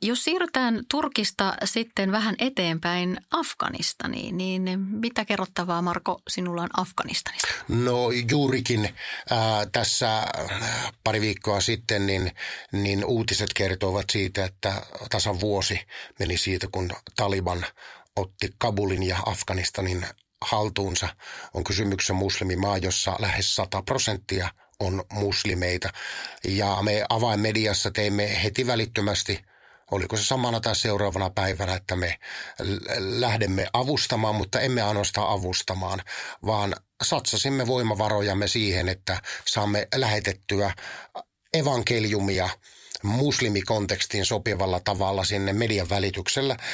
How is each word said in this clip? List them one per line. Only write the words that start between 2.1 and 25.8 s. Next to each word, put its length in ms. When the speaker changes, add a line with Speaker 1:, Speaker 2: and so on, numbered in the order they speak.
Speaker 1:
vähän 260
eteenpäin 760
Afganistaniin, 1080
niin 440
mitä 440
kerrottavaa, 580
Marko, 460
sinulla 340
on 140
Afganistanista? 720
Speaker 2:
No, 420
juurikin, 640
ää, 420
tässä, 360
ää, 840
pari 160
viikkoa 400
sitten 460
niin, 260
niin 320
uutiset 500
kertovat 580
siitä, 320
että 380
tasan 300
vuosi 400
meni 180
siitä, 360
kun 180
Taliban 500
otti 420
Kabulin 440
ja 240
Afganistanin 800
haltuunsa. 640
On 100
kysymyksessä 480
muslimimaa, 640
jossa 400
lähes 380
sata 260
prosenttia 680
on 320
muslimeita. 760